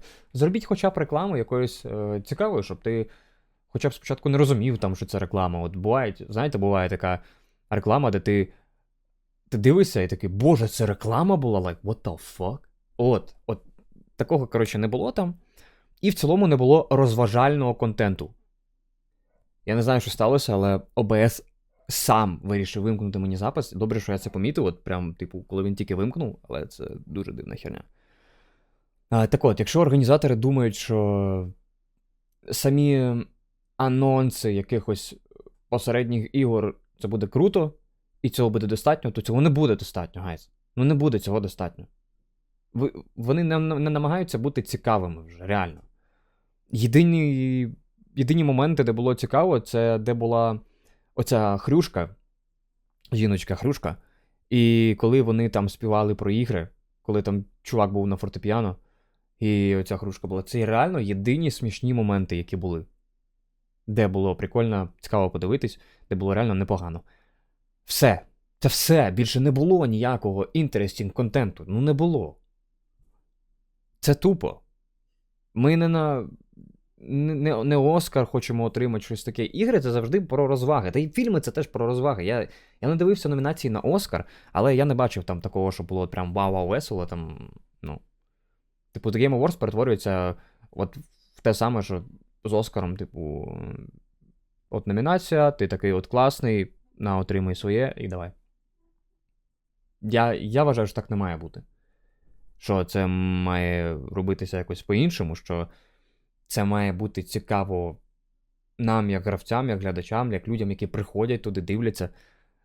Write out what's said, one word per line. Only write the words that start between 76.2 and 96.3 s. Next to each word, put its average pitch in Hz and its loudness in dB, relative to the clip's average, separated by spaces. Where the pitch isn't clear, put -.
Не, 147 -2
не, 139 0
не 143 4
Оскар 143 2
хочемо 117 -2
отримати, 113 -2
щось - -8
таке. 113 -4
Ігри — 220 0
це 127 -2
завжди 120 0
про 139 0
розваги. 131 0
Та 135 0
й 151 -2
фільми — 226 0
це 113 -6
теж - -4
про 117 -4
розваги. 123 -2
Я, 110 -2
я 127 0
не 165 2
дивився 175 2
номінації 139 -2
на 107 -2
Оскар, 170 -2
але 127 2
я 139 4
не 143 2
бачив 117 -2
там 87 -6
такого, 95 -2
що 92 -10
було 92 -4
прям 90 -6
вау-вау 95 0
весело, 101 -2
там, 80 -10
ну. 76 -12
Типу, - -6
The 107 -2
Game 127 2
Awards 165 0
перетворюється 104 -2
от - -6
в - -20
те 113 4
саме, 113 0
що 90 -6
з 107 -4
Оскаром, 98 -2
типу, 78 -10
от - -6
номінація, 147 2
ти 101 -2
такий 98 0
от 92 -2
класний, 123 0